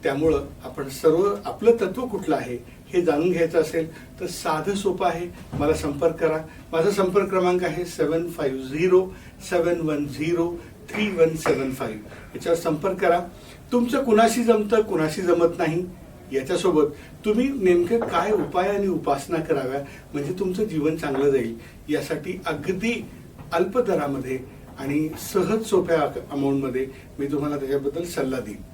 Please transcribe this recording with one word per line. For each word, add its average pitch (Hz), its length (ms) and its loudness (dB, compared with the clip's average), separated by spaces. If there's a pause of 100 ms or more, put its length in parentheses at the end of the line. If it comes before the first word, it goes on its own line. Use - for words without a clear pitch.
त्यामुळं 143 440 2 (180)
आपण 135 240 -8
सर्व, 170 460 2 (100)
आपलं 226 320 4
तत्व 233 300 -2
कुठलं 165 300 -2
आहे 123 200 -6 (320)
हे 180 140 2
जाणून 160 300 4
घ्यायचं 165 280 2
असेल - 600 -4
तर 185 60 -6
साधं 160 480 -4
सोपं 185 320 0
आहे, 170 200 -2 (260)
मला 147 220 2
संपर्क 160 420 0
करा. 160 220 0 (340)
माझा 165 180 4
संपर्क 190 380 2
क्रमांक 180 360 2
आहे 170 200 -2
सेवन 165 460 -2
फाईव्ह 135 320 -4
झिरो 180 460 4 (420)
सेवन 170 300 2
वन 151 260 0
झिरो 165 500 -2 (320)
थ्री 208 220 -2
वन 165 260 4
सेवन 135 340 0
फाईव्ह. 110 300 -6 (340)
याच्यावर 165 240 0
संपर्क 170 420 -2
करा. 175 200 4 (520)
तुमचं 240 320 2
कुणाशी 226 400 6
जमतं, 214 380 4
कुणाशी 175 400 0
जमत 170 360 4
नाही, 165 280 0 (460)
याच्यासोबत 151 540 2 (380)
तुम्ही 226 240 2
नेमके 185 500 4
काय 190 340 0
उपाय 180 360 0
आणि 202 180 0
उपासना 160 520 0
कराव्या 139 420 -2 (320)
म्हणजे 143 260 -4
तुमचं 190 260 0
जीवन 156 320 -2
चांगलं 139 340 2
जाईल, 117 280 0 (300)
यासाठी 160 580 -4
अगदी 185 600 -2 (460)
अल्प 190 260 2
दरामध्ये 139 600 0 (400)
आणि 143 300 -2 (240)
सहज 196 300 2
सोप्या 170 380 2
अक-, 131 300 -4
अमाऊंटमध्ये 135 560 0 (320)
मी 139 80 -2
तुम्हाला 147 320 -2
त्याच्याबद्दल 139 460 -2
सल्ला 131 360 -2
देईन. 104 200 -10 (120)